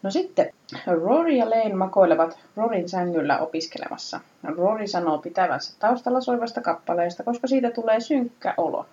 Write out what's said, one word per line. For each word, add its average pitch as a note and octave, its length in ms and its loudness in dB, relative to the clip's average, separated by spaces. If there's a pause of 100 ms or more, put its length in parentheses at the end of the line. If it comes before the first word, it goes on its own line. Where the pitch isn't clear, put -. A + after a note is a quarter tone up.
No G3 80 -4
sitten, - 420 -2 (340)
Rory A3 440 2
ja A#3 180 4
Lane A3+ 240 2
makoilevat F3 680 4 (160)
Rorin G#3 340 -2
sängyllä E3+ 500 0
opiskelemassa. - 800 -6 (240)
Rory F#3 440 0
sanoo E3+ 300 0
pitävänsä E3+ 640 -2
taustalla B3 420 2
soivasta A#3+ 400 -4
kappaleesta, E3+ 640 -2
koska A#3+ 240 -4
siitä B3+ 240 2
tulee A3+ 280 0
synkkä A#3+ 580 -2
olo. - 360 -2